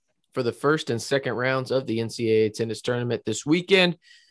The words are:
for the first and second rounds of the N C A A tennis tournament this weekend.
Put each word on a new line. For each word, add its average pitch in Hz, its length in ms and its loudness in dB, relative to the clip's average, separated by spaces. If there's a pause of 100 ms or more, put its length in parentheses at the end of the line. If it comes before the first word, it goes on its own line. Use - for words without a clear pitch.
(340)
for 131 100 -2
the 117 80 0
first 151 380 0
and 117 120 -2
second 135 320 -2
rounds 127 380 -2
of 131 160 0
the 113 120 -2
N 113 100 -4
C 110 220 -2
A 110 140 6
A 107 40 0
tennis 113 320 -4
tournament 120 440 -2
this - 200 -4
weekend. 180 520 2 (340)